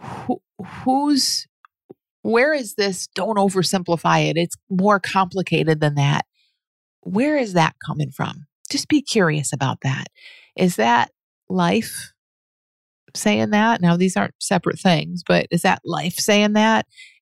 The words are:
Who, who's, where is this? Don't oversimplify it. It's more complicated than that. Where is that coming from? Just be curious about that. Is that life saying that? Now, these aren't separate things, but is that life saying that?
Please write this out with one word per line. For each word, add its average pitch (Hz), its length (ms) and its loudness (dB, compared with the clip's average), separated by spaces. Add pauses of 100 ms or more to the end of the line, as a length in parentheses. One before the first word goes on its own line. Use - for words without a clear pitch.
Who, - 400 -10 (240)
who's, 277 800 -2 (760)
where 240 320 2
is 247 220 -6
this? 202 400 -2
Don't 208 220 -2
oversimplify 175 920 2
it. 151 80 -2
It's 170 180 -2 (140)
more 196 300 2
complicated 175 800 0
than 147 160 0
that. 143 300 0 (760)
Where 262 360 0
is 214 160 -4
that 160 220 2 (100)
coming 147 260 -6
from? - 360 -10 (220)
Just - 200 -6
be 294 120 2
curious 156 520 0
about 131 300 -2
that. 135 240 -4 (500)
Is 185 200 2
that 233 340 2 (380)
life 185 640 -2 (1040)
saying 214 360 0
that? 214 280 4
Now, 170 160 4
these 185 220 0
aren't 202 220 -2
separate 175 400 -2
things, 170 460 0
but 175 260 2
is 175 100 0
that 185 240 2
life 165 300 -4
saying 208 380 2
that? 220 320 4 (360)